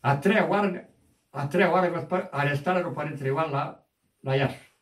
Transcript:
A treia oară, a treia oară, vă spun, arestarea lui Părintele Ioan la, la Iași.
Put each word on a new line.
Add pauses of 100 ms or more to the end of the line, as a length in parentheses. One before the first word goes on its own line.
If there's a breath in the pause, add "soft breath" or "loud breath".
A
treia
oară, (420)
a
treia
oară,
vă
spun,
arestarea
lui
Părintele
Ioan
la, (320)
la
Iași.